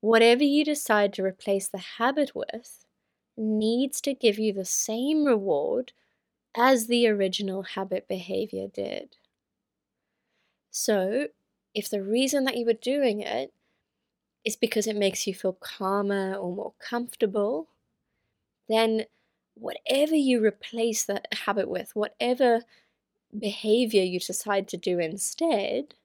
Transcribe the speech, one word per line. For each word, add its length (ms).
Whatever 440
you 200
decide 500
to 100
replace 440
the 100
habit 360
with 520
needs 640
to 140
give 240
you 140
the 120
same 600
reward 680
as 300
the 200
original 560
habit 460
behavior 600
did. 480
So, 580
if 140
the 140
reason 420
that 120
you 100
were 60
doing 480
it 320
is 120
because 300
it 100
makes 300
you 80
feel 180
calmer 800
or 200
more 240
comfortable, 880
then 380
whatever 600
you 300
replace 600
that 240
habit 240
with, 260
whatever 680
behavior 680
you 180
decide 480
to 80
do 220
instead 960